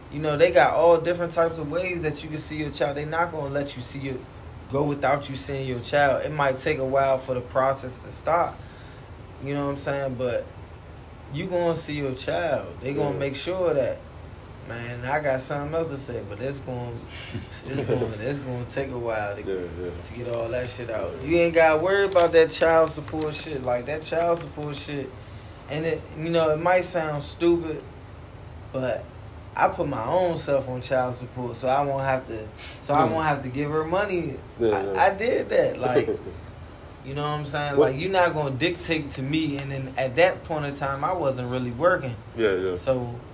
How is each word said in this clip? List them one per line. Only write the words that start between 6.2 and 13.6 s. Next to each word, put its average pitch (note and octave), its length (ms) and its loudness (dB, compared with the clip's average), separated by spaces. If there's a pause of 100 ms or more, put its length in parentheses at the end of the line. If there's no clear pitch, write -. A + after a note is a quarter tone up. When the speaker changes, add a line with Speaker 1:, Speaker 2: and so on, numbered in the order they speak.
Speaker 1:
It D3 80 -2
might C#3 260 2
take D3+ 200 0
a C3+ 60 0
while C3+ 340 4
for C3 160 -2
the B2 60 -2
process C3 600 0
to - 100 -14
start. - 440 0 (880)
You C#3 120 -4
know C#3+ 120 -2
what C#3+ 60 0
I'm C#3 60 -4
saying? C#3 380 -2
But A#2 280 0 (880)
you E3+ 140 -4
gonna F3 280 2
see D3 200 -6
your C#3 200 -2
child. D3 520 -2 (140)
They C3 120 -4
gonna C#3+ 200 0
Speaker 2:
Yeah. C3+ 60 -4
Speaker 1:
make C#3 160 -2
sure F3 400 0